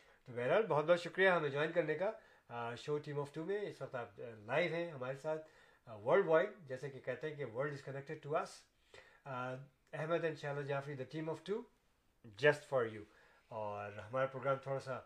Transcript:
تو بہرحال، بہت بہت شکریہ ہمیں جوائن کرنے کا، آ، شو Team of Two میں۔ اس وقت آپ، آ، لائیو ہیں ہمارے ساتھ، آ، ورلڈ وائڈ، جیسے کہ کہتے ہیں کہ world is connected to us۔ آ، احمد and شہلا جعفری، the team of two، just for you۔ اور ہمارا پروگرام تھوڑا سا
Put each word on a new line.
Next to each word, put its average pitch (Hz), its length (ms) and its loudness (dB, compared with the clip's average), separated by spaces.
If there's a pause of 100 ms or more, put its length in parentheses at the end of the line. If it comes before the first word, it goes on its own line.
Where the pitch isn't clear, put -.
(260)
تو 123 60 -14
بہرحال، 143 340 4
بہت 151 180 4
بہت 170 160 6
شکریہ 185 280 4
ہمیں 160 220 4
جوائن 151 220 0
کرنے 156 220 2
کا، 185 160 0 (380)
آ، 117 260 -6
شو 147 240 -4
Team 147 200 -6
of 143 80 -2 (120)
Two 160 80 -4
میں۔ 202 140 -2
اس 160 220 -6
وقت 127 120 -8
آپ، 120 260 -8
آ، - 20 -10 (240)
لائیو 156 280 2
ہیں 170 160 -2
ہمارے 135 260 -6
ساتھ، 156 320 -4 (380)
آ، 120 80 -14
ورلڈ 147 320 6
وائڈ، 165 240 6 (160)
جیسے 131 240 -6
کہ 131 100 -12
کہتے 131 280 -4
ہیں 147 80 -8
کہ 139 100 -4
world 120 200 -2
is 139 260 -8
connected 139 240 -8 (100)
to 156 140 0
us۔ - 320 -10 (520)
آ، 127 280 -6 (400)
احمد 156 320 0
and 160 120 0
شہلا 143 240 -4
جعفری، 139 340 -2
the 127 100 -6 (120)
team 160 180 -4
of - 20 -8 (140)
two، 226 120 -2 (800)
just 147 160 8 (140)
for 113 200 2
you۔ 104 100 -12 (440)
اور 104 440 -4
ہمارا 110 340 -2
پروگرام 131 300 0
تھوڑا 135 240 -4
سا 127 260 -6